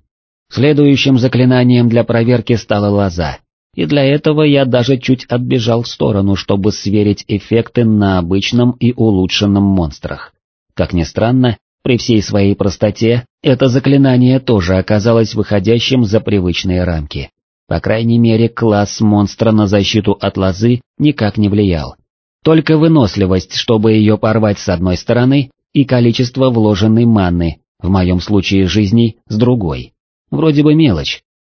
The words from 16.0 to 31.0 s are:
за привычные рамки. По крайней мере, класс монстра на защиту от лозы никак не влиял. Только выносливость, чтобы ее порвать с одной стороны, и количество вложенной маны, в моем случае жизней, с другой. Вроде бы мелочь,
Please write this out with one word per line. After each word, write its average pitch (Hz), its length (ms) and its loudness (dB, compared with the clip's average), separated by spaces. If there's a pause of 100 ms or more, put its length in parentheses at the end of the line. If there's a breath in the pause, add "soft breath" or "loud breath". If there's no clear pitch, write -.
за 101 160 0
привычные 90 640 -2
рамки. 76 440 -6 (380)
По 82 120 -4
крайней 113 380 0
мере, 113 320 2
класс 104 500 -2
монстра 104 520 0
на 107 160 2
защиту 101 460 0
от - 240 -4
лозы 101 440 -2 (160)
никак 143 400 -2
не 104 100 0
влиял. 92 500 -2 (460)
Только 156 360 2
выносливость, 104 760 0
чтобы 110 380 0
ее 107 260 2
порвать 107 400 0
с - 120 -6
одной 90 280 -2
стороны, 127 540 0 (220)
и 139 120 2
количество 123 640 0
вложенной 110 560 2
маны, 87 540 0 (200)
в 87 100 -6
моем 90 320 0
случае 98 440 0
жизней, 107 520 0 (100)
с 107 100 -6
другой. 104 560 -2 (380)
Вроде 147 320 0
бы 151 100 4
мелочь, 120 480 0 (260)